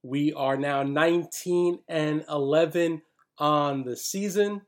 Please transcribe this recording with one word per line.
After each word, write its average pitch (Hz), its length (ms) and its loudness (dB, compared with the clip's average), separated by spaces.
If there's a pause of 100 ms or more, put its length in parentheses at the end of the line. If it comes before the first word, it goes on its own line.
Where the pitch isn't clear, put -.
We 147 280 0
are 135 240 0
now 139 260 0
nineteen 170 1040 0
and 156 420 -2
eleven 156 760 2 (340)
on 147 480 0
the 123 100 -6
season 202 720 -2